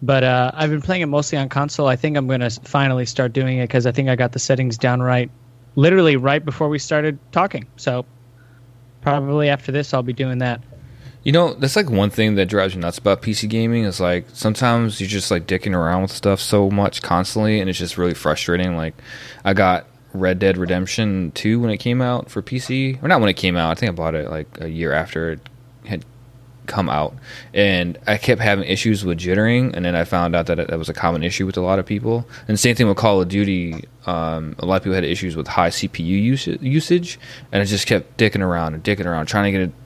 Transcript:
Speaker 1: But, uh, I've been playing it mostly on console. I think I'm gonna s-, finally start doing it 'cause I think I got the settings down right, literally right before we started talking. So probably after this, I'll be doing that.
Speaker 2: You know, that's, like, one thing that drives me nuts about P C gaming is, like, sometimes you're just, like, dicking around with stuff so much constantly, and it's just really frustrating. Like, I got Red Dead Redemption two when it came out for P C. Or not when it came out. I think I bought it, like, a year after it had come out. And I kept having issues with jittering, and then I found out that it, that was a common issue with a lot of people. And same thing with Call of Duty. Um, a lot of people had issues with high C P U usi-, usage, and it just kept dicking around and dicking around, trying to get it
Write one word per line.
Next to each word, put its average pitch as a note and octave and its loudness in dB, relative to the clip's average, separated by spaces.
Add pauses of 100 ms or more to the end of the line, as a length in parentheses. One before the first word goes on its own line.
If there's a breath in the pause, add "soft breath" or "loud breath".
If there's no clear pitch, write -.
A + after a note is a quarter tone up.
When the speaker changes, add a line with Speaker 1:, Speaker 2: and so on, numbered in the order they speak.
Speaker 1:
But, C3 4
uh, B2+ 2
I've D#3 -2
been D3+ -2
playing F#3 -2
it E3 0
mostly D3 0
on C3+ -2
console. C#3+ -2
I B2+ 4
think D3+ 0
I'm C3+ 0
gonna B2+ 0
s-, A#2 -4
finally C3 0
start B2 -2
doing C3 0
it B2 -2
'cause B2 2
I B2 2
think C3+ 0
I B2+ 2
got A#2+ 0
the C3 -6
settings B2+ 0
down B2 2
right, B2 2 (460)
literally D#3+ 6
right C#3 2
before D3+ -2
we D3+ -2
started D3+ -2 (140)
talking. F3+ 0 (120)
So B2 -4 (960 soft breath)
probably C#3+ 0
after C#3 -2
this, C#3 -2
I'll C3 0
be B2 -4
doing B2+ -4
that. A#2+ -2 (640 loud breath)
Speaker 2:
You C#3 2
know, E3+ 4
that's, C3 -2
like, G3+ 0
one G2+ 2
thing G#2+ 2
that G2 4
drives F#2+ 0
me F2+ -4
nuts E2+ -4
about G2 2
P A2 -2
C G#2 -4
gaming A2+ 0
is, G2 -2
like, F2+ 0
sometimes A#2 0
you're F#2+ -2
just, G2+ -4
like, E2+ -2
dicking F#2+ -2
around F2 2
with F#2+ -2
stuff G2 0
so G2+ 4
much G2+ 0
constantly, A2 0
and F#2+ -2
it's F#2 -4
just F2+ -6
really F2 2
frustrating. F2 -2
Like, D#2+ -6 (500 loud breath)
I G2 2
got F#2 2 (280)
Red F#2 0
Dead F#2+ 4
Redemption F#2 -2
two A2 0
when A#2 0
it G2+ -2
came B2 0
out B2 -2
for G2+ -6
P B2+ -6
C. C3 -4
Or D3 -2
not F3 4
when A2 4
it F#2 2
came F2+ 0
out. E2 2
I - 0
think G#2+ -2
I F2 -6
bought D#2+ -2
it, D2+ -4
like, D#2 -8 (140)
a D#2+ -8
year D#2+ -2
after D#2+ -2
it - -10 (440)
had G#2 -8 (640)
come - -2
out. D2+ -2 (400 loud breath)
And F#2 2 (120)
I G#2 2
kept A2+ 2
having G2+ 2
issues G2+ 0
with E2+ -2
jittering, A2 2
and F2 -4
then F2 0
I E2+ 0
found F2 0
out E2+ 0
that E2+ 0
it, - -4
that E2 -2
was D#2+ -6
a D#2+ -6
common E2+ -2
issue F#2 -2
with F#2+ -4
a F#2 0
lot F#2 2
of F#2 -6
people. A2+ -2 (200 loud breath)
And G#2+ 0
same A#2+ 4
thing A#2+ 4
with G2 4
Call G2+ 4
of F2 0
Duty. F#2 -2 (200)
Um, D#2+ -4
a F2+ -4
lot F#2+ 2
of F2+ 0
people F#2+ 0
had F#2 2
issues E2+ -4
with D#2 -6
high E2+ 2
C - -4
P - -8
U F2+ 0
usi-, B2 0
usage, D#3+ 0 (320 loud breath)
and G2 2
it G2+ 2
just G2 -2
kept - 0
dicking G#2 2
around E2+ 0
and D#2+ -10
dicking G#2 -2
around, E2 -2
trying G2+ 0
to G2+ 2
get F#2+ 0
it F2 -2 (140)